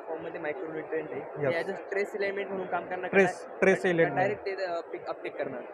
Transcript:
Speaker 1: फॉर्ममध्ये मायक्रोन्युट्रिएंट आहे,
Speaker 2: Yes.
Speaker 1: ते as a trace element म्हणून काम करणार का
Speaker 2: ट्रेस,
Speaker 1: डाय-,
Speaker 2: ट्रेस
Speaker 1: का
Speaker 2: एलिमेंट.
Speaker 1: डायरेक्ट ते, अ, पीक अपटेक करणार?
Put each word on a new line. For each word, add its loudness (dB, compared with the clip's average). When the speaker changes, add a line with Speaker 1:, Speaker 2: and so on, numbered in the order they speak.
Speaker 1:
फॉर्ममध्ये -6
मायक्रोन्युट्रिएंट -4
आहे, -6
Speaker 2:
Yes. 0
Speaker 1:
ते 0
as -4
a -6
trace 0
element -2
म्हणून -4
काम -2
करणार -6
का -4
Speaker 2:
ट्रेस, 4
Speaker 1:
डाय-, -12
Speaker 2:
ट्रेस 6
Speaker 1:
का 4
Speaker 2:
एलिमेंट. 6
Speaker 1:
डायरेक्ट 2
ते, 0
अ, -2
पीक -8
अपटेक -6
करणार? -4